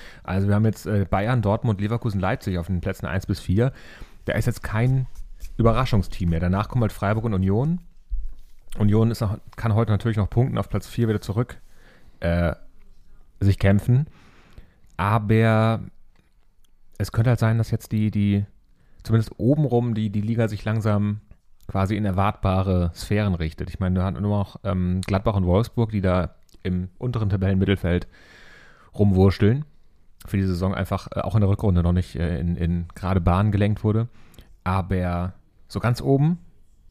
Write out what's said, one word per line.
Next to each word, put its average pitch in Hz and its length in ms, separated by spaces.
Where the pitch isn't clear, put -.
Also 95 240
wir 104 80
haben 107 80
jetzt, - 220
äh, 101 220
Bayern, 107 340
Dortmund, 101 380
Leverkusen, 104 400
Leipzig 95 380
auf 85 80
den 92 140
Plätzen - 260
eins 92 200
bis 101 140
vier. 113 320
Da - 80
ist 110 140
jetzt - 160
kein 131 440
Überraschungsteam 110 760
mehr. 82 100
Danach 92 280
kommen 123 140
halt 104 100
Freiburg 107 320
und 110 100
Union. 107 460
Union 107 320
ist 104 100
noch, 107 180
kann 110 180
heute 110 180
natürlich 107 240
noch 101 120
punkten, 120 300
auf 98 100
Platz - 200
vier 117 200
wieder 107 120
zurück, 110 380
äh, 85 360
sich 98 200
kämpfen. 110 480
Aber 110 840
es 101 140
könnte 117 180
halt 117 100
sein, 113 180
dass 113 120
jetzt - 220
die, 107 180
die, 101 340
zumindest 110 360
obenrum 120 560
die, 107 160
die 104 100
Liga 110 280
sich 104 160
langsam 107 560
quasi 98 300
in 104 80
erwartbare 95 920
Sphären 104 400
richtet. 80 360
Ich - 100
meine, 92 140
du 92 80
hast 87 180
nur - 20
noch, 104 420
ähm, 92 420
Gladbach 98 300
und 92 100
Wolfsburg, 107 440
die 107 100
da 92 340
im 90 360
unteren 113 320
Tabellenmittelfeld 95 760
rumwurschteln. 101 720
Für 104 100
die 98 80
Saison 92 300
einfach, - 380
äh, - 80
auch 95 140
in 107 60
der 95 80
Rückrunde 98 340
noch 87 100
nicht, 90 240
äh, 85 220
in, 85 180
in 85 380
gerade 92 280
Bahn 98 300
gelenkt 101 300
wurde. 110 260
Aber 90 680
so 98 120
ganz 120 220
oben 139 360